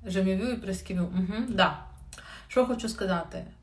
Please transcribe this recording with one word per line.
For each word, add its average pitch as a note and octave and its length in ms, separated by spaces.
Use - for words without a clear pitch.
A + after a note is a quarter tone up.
Жамівю F#3+ 440
і A#3 60
пресківю. F#3 480
Угу, F#3+ 340
да. F#3+ 300
Що B3+ 180
хочу A#3 220
сказати? F#3 560